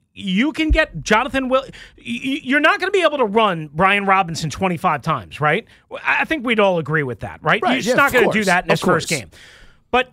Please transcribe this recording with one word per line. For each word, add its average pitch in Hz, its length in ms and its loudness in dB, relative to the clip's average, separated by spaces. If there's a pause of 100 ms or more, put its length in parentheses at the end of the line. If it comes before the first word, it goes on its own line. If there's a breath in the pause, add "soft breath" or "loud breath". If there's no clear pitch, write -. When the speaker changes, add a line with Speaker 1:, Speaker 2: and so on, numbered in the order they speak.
(120)
Speaker 1:
you 196 400 0
can 311 180 -2
get - 340 0
Jonathan 254 440 0
Will-, 262 140 2
y-, - 80 -16 (340 loud breath)
y-, 262 380 -6
you're 262 180 0
not 349 200 2
gonna 370 100 -2
be 392 120 2
able 302 160 2
to 262 60 2
run 190 480 0
Brian 196 340 2
Robinson 175 440 0
twenty-five 175 520 -2
times, 123 380 -6
right? 151 260 0 (260 soft breath)
I, - 300 -2
I - 20 0
think 302 200 -4
we'd 233 160 0
all 190 200 2
agree 151 240 -2
with 120 160 -8
that, 80 240 -12
right? 180 180 2
Speaker 2:
Right, 359 120 0
Speaker 1:
You're - 40 0
just 208 120 -4
Speaker 2:
yeah, 254 40 2
Speaker 1:
not 277 140 4
Speaker 2:
of - 60 0
Speaker 1:
gonna 240 120 6
Speaker 2:
course, 190 80 0
Speaker 1:
do 214 100 0
that 180 200 2
in - 60 -8
Speaker 2:
of - 20 4
Speaker 1:
his 160 80 0
first 170 280 0
Speaker 2:
course. 151 120 -2
Speaker 1:
game. 85 100 -18 (600 loud breath)
But 254 200 0